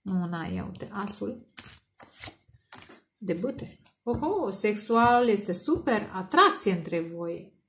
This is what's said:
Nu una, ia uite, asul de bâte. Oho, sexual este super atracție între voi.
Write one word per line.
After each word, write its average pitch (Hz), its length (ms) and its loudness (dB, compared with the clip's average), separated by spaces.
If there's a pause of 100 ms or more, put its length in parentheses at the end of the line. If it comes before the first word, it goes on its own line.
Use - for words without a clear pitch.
Nu 185 220 -2
una, 170 220 -4
ia 180 200 -4
uite, - 280 -12
asul - 540 -8 (1700)
de 180 160 -6
bâte. 214 460 -6 (240)
Oho, 285 480 0
sexual 233 800 4
este 202 240 2
super 214 600 0
atracție 214 600 4
între 170 280 0
voi. 170 520 -8 (160)